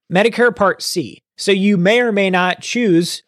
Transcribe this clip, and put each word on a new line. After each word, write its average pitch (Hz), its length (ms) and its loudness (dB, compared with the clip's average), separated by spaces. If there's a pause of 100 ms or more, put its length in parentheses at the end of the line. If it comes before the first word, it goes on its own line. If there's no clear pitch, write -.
(140)
Medicare 226 420 2
Part 190 280 -2
C. - 400 -8 (140)
So - 140 -2
you 202 240 2
may 196 260 2
or 240 100 -2
may 196 180 0
not 180 320 -2
choose 180 680 0